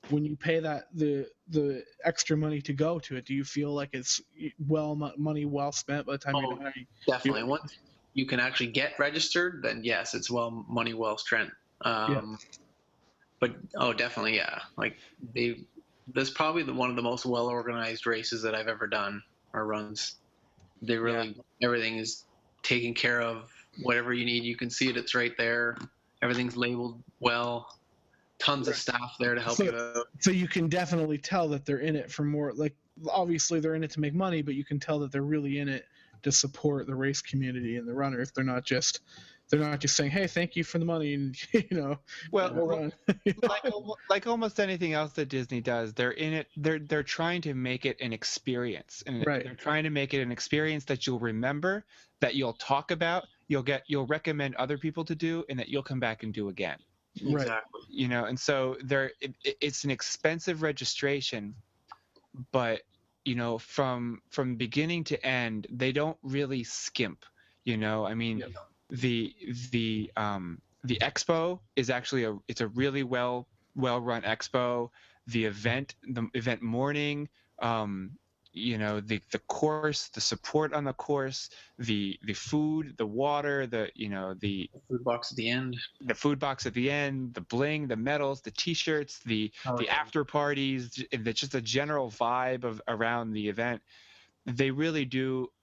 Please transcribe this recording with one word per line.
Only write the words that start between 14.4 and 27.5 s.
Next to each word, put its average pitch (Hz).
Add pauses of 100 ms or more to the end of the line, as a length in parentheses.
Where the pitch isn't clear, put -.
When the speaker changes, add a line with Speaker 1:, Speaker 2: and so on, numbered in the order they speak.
Speaker 2:
Like, 107 (360)
they, 120 (480)
that's 135
probably 160
the, 135
one 127
of 120
the 120
most 120
well-organized 117
races 110
that 110
I've 110
ever 107
done 104 (320)
or 107
runs. 107 (680)
They 117
really, 117 (300)
Speaker 3:
Yeah. 123
Speaker 2:
everything 113
is 110 (400)
taken 120
care 120
of. 117 (320)
Whatever 120
you 120
need, 120
you 117
can 120
see 131
it. 120
It's -
right 120
there. 117 (440)
Everything's 123
labeled 120 (180)
well. 120 (640)